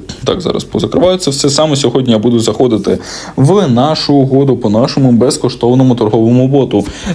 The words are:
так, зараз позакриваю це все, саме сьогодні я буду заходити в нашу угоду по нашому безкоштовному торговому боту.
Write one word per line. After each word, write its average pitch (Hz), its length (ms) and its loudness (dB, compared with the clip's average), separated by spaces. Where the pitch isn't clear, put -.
так, - 180 -2
зараз - 220 -4
позакриваю 185 540 0
це 143 140 -4
все, 139 180 -2
саме 151 260 0
сьогодні 123 380 0
я 107 60 2
буду 117 200 2
заходити 110 600 0
в 175 320 2
нашу 143 460 0
угоду 135 440 2
по 110 120 -2
нашому 127 420 2
безкоштовному 123 840 2
торговому 117 520 2
боту. 127 380 0